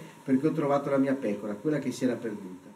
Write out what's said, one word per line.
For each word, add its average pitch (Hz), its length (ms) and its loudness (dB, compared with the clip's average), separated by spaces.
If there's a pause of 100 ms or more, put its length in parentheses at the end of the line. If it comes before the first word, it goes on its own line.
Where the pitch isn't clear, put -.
(260)
perché 135 220 2
ho 151 40 2
trovato 139 380 2
la 139 80 4
mia 135 160 4
pecora, 107 400 -2
quella 147 260 0
che 127 140 -2
si - 100 -4
era 120 120 2
perduta.'" 98 600 -8